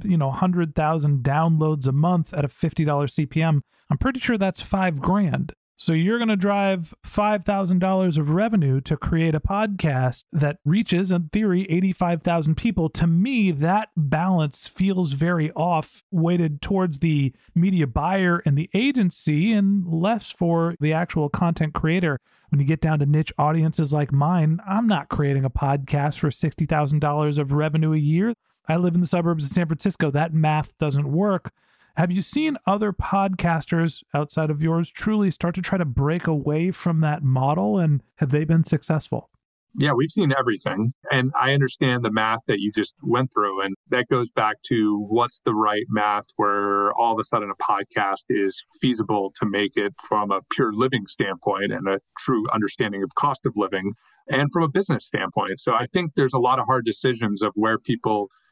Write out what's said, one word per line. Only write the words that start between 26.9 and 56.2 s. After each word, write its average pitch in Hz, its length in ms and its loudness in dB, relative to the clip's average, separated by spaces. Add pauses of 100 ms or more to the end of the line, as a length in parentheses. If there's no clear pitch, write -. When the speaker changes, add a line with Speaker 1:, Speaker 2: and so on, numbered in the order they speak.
Speaker 1:
dollars 147 380 0
of 143 160 0
revenue 156 400 2
a 156 40 2
year. 165 360 2 (340)
I 156 80 0
live 175 200 2
in 180 60 4
the 175 60 0
suburbs 165 380 0
of 135 60 -4
San 175 160 0
Francisco. 160 440 -2
That 156 220 0
math 156 440 0
doesn't 143 320 0
work. 185 420 0 (440)
Have 175 160 0
you 190 100 0
seen 302 440 -2
other 202 280 0
podcasters 170 1120 -2 (100)
outside 151 360 -2
of 151 140 -2
yours 165 260 0
truly 208 420 0
start 175 240 -4
to 185 60 -6
try 185 160 -2
to 175 80 0
break 147 420 0
away 156 440 0
from 165 300 0
that 151 220 0
model? 147 540 2
And 156 240 2 (140)
have 135 160 0
they 151 140 2
been 165 180 4
successful? - 640 -2 (460)
Speaker 2:
Yeah, 143 160 2
we've - 180 2
seen 165 280 2
everything. 113 560 -2 (180)
And 135 240 0
I 131 180 2
understand 127 520 0
the 110 60 0
math 110 360 0
that 107 120 0
you 104 120 -2
just - 320 -4
went 123 300 0
through. 98 300 -2
And 98 120 -4 (140)
that 123 180 0
goes 123 240 -2
back 110 360 -2
to 107 420 0
what's 117 340 0
the 117 100 0
right 107 360 0
math 104 360 0 (120)
where 101 560 0
all 117 180 0
of 110 80 -2
a 107 60 -2
sudden 107 260 -4
a - 120 -8
podcast 101 640 -2
is 98 340 -2 (160)
feasible 107 640 -2
to - 40 -2
make 101 300 -2
it 101 180 -2 (140)
from 104 240 0
a 95 80 0 (120)
pure 117 200 0
living 123 340 -2
standpoint 101 680 -4
and 98 140 -6
a 98 120 0 (180)
true 113 360 -2
understanding 104 500 -2
of 92 120 -6
cost 143 300 -2
of - 120 -2
living 98 340 -2 (380)
and 143 240 0
from 170 100 2
a 156 60 0
business 160 360 -2
standpoint. 95 540 -4
So 123 140 -2
I 120 140 -2
think 175 280 -4
there's 131 180 0